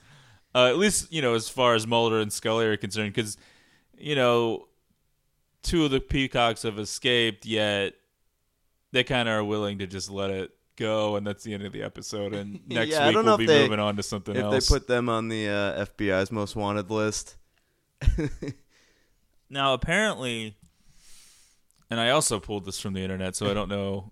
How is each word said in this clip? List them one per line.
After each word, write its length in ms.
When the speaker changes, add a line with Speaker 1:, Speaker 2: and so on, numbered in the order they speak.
Speaker 1:
Uh, 140
at 100
least, 340
you 100
know, 120
as 140
far 260
as 120
Mulder 340
and 120
Scully 340
are 100
concerned, 380
'cause, 220
you 200
know, 500
two 220
of 80
the 80
peacocks 640
have 160
escaped, 680
yet 480
they 140
kinda 260
are 140
willing 340
to 80
just 240
let 200
it 220
go, 400
and 80
that's 200
the 100
end 100
of 80
the 100
episode. 500
And 320
Speaker 2:
<laughs> 40
Speaker 1:
next 220
Speaker 2:
Yeah, 140
I 20
Speaker 1:
week 80
Speaker 2:
don't 100
Speaker 1:
we'll 120
Speaker 2:
know 60
if 40
Speaker 1:
be 0
Speaker 2:
they, 160
Speaker 1:
moving 160
on 180
to 60
something 320
Speaker 2:
if 80
Speaker 1:
else. 260
Speaker 2:
they 60
put 140
them 200
on 200
the, 200
uh, 340
F 140
B 140
I's 220
most 240
wanted 340
list. 460
<laughs> 160
Speaker 1:
Now, 240
apparently, 840
and 100
I 100
also 300
pulled 240
this 160
from 140
the 80
internet, 340
so 120
I 60
don't 140
know, 440